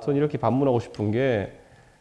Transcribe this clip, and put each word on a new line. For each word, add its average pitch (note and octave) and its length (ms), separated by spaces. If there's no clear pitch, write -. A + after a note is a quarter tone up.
저는 C#3+ 160
이렇게 D3 200
반문하고 B2 420
싶은 G#2+ 320
게, A#2 400